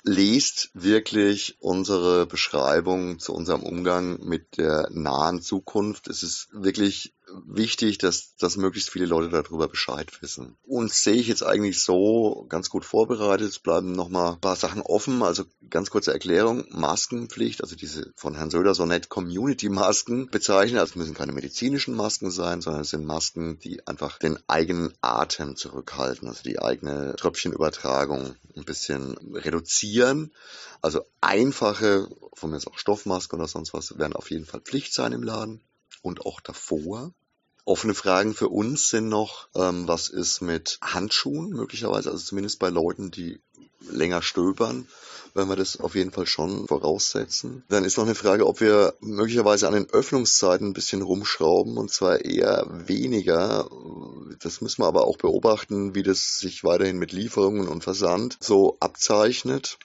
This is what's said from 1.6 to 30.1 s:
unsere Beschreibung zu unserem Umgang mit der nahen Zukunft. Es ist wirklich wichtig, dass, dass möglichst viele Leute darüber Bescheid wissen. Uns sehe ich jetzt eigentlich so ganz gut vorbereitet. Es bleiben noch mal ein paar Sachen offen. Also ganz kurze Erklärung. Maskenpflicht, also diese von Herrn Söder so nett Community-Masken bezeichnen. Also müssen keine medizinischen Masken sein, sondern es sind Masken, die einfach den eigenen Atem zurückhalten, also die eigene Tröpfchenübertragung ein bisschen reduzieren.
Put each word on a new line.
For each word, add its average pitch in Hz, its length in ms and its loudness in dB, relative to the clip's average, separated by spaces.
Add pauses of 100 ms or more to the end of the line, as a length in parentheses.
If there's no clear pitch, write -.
unsere 90 680 2
Beschreibung 85 960 0
zu - 120 -8
unserem 82 300 -2
Umgang 90 640 -2
mit 85 320 -6
der 76 340 2
nahen 78 500 0
Zukunft. 101 680 -4
Es - 160 -8
ist - 260 -8
wirklich 101 640 0 (320)
wichtig, 104 520 0
dass, - 380 0
dass 87 200 0
möglichst 95 340 -2
viele 90 160 -2
Leute 82 220 0
darüber 80 380 -2
Bescheid 76 440 -6 (100)
wissen. - 420 -14
Uns 120 400 0
sehe 104 120 4
ich 120 120 4
jetzt 113 160 0
eigentlich 101 400 2
so 110 680 2
ganz 87 200 -4
gut - 160 -6
vorbereitet. 107 640 2
Es - 100 -12
bleiben 90 340 0
noch 90 160 -2
mal 87 260 0
ein 85 60 -16
paar 95 160 0
Sachen 92 260 -4
offen. 120 400 0
Also 90 220 0 (240)
ganz 92 220 -2
kurze 98 220 0
Erklärung. 107 580 2
Maskenpflicht, 110 920 -2
also - 140 -10
diese 78 380 -12
von 76 200 -8
Herrn 78 160 -6
Söder 90 240 4
so 87 120 2
nett 85 220 0
Community-Masken 104 1200 -2
bezeichnen. 107 480 4
Also 87 200 0
müssen 78 160 -4
keine 71 180 -6
medizinischen 120 640 -4
Masken 104 340 -2
sein, 87 300 -2
sondern 78 220 -4
es 73 80 -8
sind 78 140 -4
Masken, 80 540 -4
die - 280 -14
einfach - 320 -8
den 78 280 0
eigenen 82 540 0
Atem 65 560 -2
zurückhalten, 65 720 -6
also 57 160 -14
die 50 160 -6
eigene 69 560 -4
Tröpfchenübertragung 69 1200 -2 (180)
ein - 100 -14
bisschen 67 520 -6 (180)
reduzieren. 107 960 0 (520)